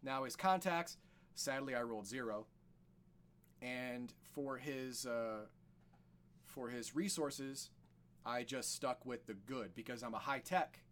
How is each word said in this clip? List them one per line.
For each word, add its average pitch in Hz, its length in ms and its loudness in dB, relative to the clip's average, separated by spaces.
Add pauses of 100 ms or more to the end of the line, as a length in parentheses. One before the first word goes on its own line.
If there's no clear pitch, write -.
Now, 135 220 2
his 127 120 -4
contacts, 180 600 4 (360)
sadly, 135 400 0
I 120 80 4
rolled 110 240 -2
zero. 110 400 -2 (1160)
And 123 500 -2 (220)
for 135 240 -2
his, 131 480 -2
uh, 113 400 0 (960)
for 123 240 -4
his 120 260 -4
resources, 139 760 0 (560)
I 120 160 2
just 123 320 -2
stuck 127 320 0
with 120 200 -2
the 110 80 -2
good 107 400 -4
because 117 280 -4
I'm 117 120 -4
a 107 40 2
high-tech 151 600 2 (140)